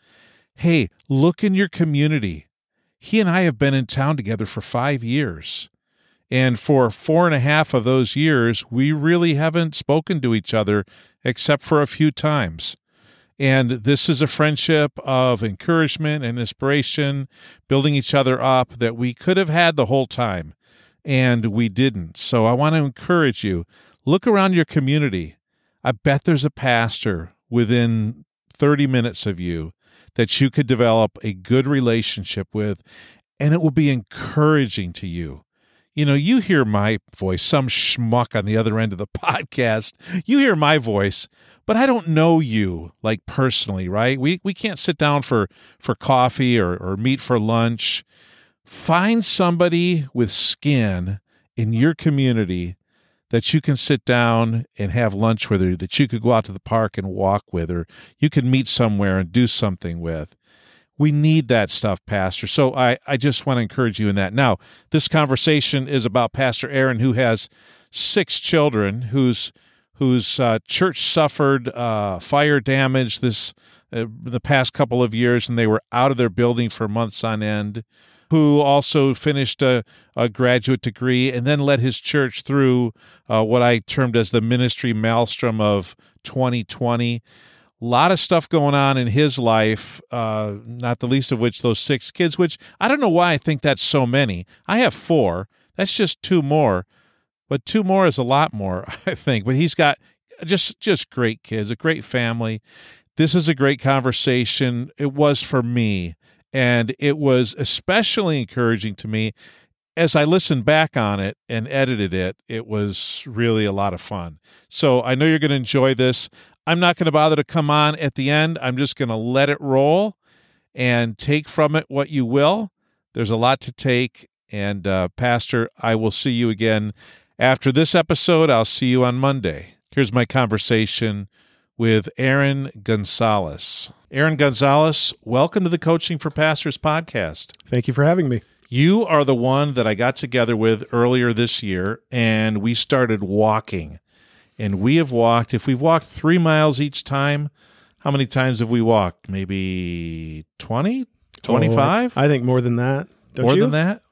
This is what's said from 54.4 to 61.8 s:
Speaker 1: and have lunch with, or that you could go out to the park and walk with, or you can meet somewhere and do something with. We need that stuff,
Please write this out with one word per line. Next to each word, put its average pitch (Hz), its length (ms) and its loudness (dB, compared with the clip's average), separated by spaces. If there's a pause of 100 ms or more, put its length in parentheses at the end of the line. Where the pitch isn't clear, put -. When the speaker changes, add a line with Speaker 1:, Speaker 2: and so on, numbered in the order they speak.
Speaker 1:
and 98 160 -4
have 110 200 0
lunch 113 360 0
with, 98 120 2
or 92 140 2
that 90 240 -6
you 127 80 2
could 113 140 -6
go 117 100 0
out 113 140 2
to 98 80 -16
the 92 80 -16
park 113 360 -2
and 98 120 -6
walk 98 420 -2
with, 82 180 -4
or 85 180 -4 (320)
you 147 100 2
can 127 200 0
meet 131 180 2
somewhere 101 520 0
and 87 140 -6
do 123 140 4
something 90 520 -4
with. 82 380 -8 (640)
We 147 120 4
need 151 360 2
that 110 240 2
stuff, - 340 -4